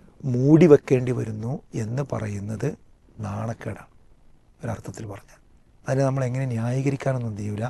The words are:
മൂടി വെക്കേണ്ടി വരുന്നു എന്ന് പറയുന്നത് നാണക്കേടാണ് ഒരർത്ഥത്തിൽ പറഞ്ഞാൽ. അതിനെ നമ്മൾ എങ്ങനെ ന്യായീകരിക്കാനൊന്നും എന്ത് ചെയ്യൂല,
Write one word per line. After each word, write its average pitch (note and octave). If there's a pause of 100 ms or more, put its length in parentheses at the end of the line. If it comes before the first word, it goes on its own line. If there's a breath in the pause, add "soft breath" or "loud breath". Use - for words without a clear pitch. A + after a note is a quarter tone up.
(240 soft breath)
മൂടി C#3+
വെക്കേണ്ടി C3
വരുന്നു A2+ (220)
എന്ന് A#2+
പറയുന്നത് G#2+ (520)
നാണക്കേടാണ് G#2+ (720)
ഒരർത്ഥത്തിൽ A2
പറഞ്ഞാൽ. - (480)
അതിനെ C3+
നമ്മൾ C3+
എങ്ങനെ C3
ന്യായീകരിക്കാനൊന്നും B2+
എന്ത് G#2
ചെയ്യൂല, G#2